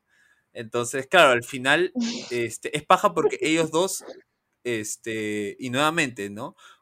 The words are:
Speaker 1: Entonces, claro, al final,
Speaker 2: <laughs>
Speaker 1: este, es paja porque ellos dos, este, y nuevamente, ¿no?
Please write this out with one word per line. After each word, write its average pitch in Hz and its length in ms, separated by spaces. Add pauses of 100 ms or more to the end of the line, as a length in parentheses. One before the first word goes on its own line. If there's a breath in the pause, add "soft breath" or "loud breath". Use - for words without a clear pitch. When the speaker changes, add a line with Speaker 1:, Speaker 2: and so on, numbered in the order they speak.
(520)
Speaker 1:
Entonces, 120 560
claro, 165 220
al 120 120
final, 139 520
Speaker 2:
<laughs> 233 360
Speaker 1:
este, 120 460
es 147 80
paja 185 280
porque 156 300
ellos 156 300
dos, 180 320 (600)
este, 107 960
y 127 120
nuevamente, 135 600
¿no? 110 260 (260 soft breath)